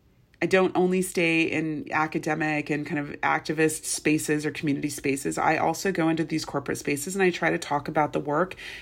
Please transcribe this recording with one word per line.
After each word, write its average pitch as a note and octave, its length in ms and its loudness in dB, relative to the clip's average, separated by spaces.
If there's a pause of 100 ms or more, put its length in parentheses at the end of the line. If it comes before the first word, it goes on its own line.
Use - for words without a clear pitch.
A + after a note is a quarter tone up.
(420)
I F3 40 2
don't F#3 300 4
only F3+ 240 4
stay E3 440 2
in D#3 460 -2
academic D#3 800 0
and D3 160 -2
kind D#3 140 -4
of C#3+ 240 -8
activist D#3 640 0
spaces D3+ 580 0
or D3+ 60 -2
community D3 400 -2
spaces. C#3 480 -2
I D#3 180 4
also E3 340 0
go E3 200 2
into D#3+ 120 2
these D#3 220 -2
corporate - 320 -4
spaces D3 400 -4
and G3 60 2
I F3+ 80 4
try E3+ 200 0
to D#3+ 60 2
talk D3 320 -2
about D3+ 240 2
the D3+ 80 0
work D3+ 340 0 (280)